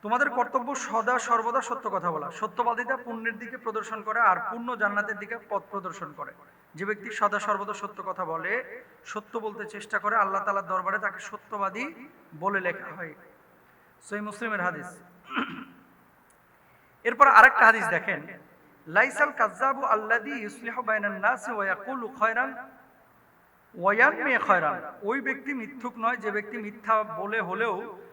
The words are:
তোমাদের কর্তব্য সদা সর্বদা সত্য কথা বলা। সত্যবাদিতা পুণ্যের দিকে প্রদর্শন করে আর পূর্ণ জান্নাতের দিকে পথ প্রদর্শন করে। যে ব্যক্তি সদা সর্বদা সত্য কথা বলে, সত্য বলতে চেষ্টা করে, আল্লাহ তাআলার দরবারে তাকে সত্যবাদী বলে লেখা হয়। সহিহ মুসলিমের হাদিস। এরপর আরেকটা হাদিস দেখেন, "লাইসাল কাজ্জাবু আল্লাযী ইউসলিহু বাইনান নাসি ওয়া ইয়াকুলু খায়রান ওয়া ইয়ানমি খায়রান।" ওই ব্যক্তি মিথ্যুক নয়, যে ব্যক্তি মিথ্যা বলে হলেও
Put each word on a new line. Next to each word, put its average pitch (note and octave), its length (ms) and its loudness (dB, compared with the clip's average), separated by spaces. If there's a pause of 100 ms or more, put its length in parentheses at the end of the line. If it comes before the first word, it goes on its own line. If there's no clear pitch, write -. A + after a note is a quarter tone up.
তোমাদের B3 280 2
কর্তব্য B3 440 0
সদা A3+ 440 0
সর্বদা A#3+ 420 0
সত্য B3 300 -6
কথা F3+ 200 -2
বলা। D3 200 -4
সত্যবাদিতা A#3+ 640 -2
পুণ্যের A3+ 420 -6
দিকে B3 180 -12
প্রদর্শন A3 460 -6
করে G#3+ 180 -2
আর G3+ 160 6 (140)
পূর্ণ A#3 260 -6
জান্নাতের G#3 400 0
দিকে G#3 220 -10 (100)
পথ G3+ 220 -2
প্রদর্শন F3 420 -8
করে। - 200 -12 (420)
যে D#3+ 100 -8
ব্যক্তি G#3 260 -6
সদা G#3 280 2
সর্বদা G3+ 360 -2
সত্য G3+ 320 -10
কথা F#3 180 -4
বলে, F#3+ 580 -4 (220)
সত্য G#3+ 340 -10
বলতে G#3+ 280 -8
চেষ্টা G3+ 320 -6
করে, G#3 180 0
আল্লাহ G3 280 2
তাআলার G3 220 -2
দরবারে F#3 320 -2
তাকে G3 220 -4
সত্যবাদী G#3 760 -6 (400)
বলে F#3+ 260 -2
লেখা F3 340 -4
হয়। E3 200 -10 (880)
সহিহ G#3 200 -6
মুসলিমের G#3 380 -4
হাদিস। F3+ 260 -2 (2250)
এরপর B3 240 8
আরেকটা A#3 380 12
হাদিস A3 220 6
দেখেন, E3+ 340 -2 (640)
"লাইসাল A#3 460 2
কাজ্জাবু B3 500 0
আল্লাযী A3+ 480 0
ইউসলিহু A#3 520 -8
বাইনান G#3+ 300 0
নাসি G#3+ 400 0
ওয়া G#3 120 -2
ইয়াকুলু G3+ 440 -4
খায়রান A#3 460 0 (1200)
ওয়া F#3+ 160 4
ইয়ানমি B3+ 440 4
খায়রান।" F3 420 4 (220)
ওই A#3 180 -2
ব্যক্তি C4+ 340 -6
মিথ্যুক A#3+ 440 -8
নয়, A#3 180 0
যে G#3+ 140 -4
ব্যক্তি G#3 280 -4
মিথ্যা G#3+ 440 0
বলে G#3+ 380 -4
হলেও G3+ 580 -4 (140)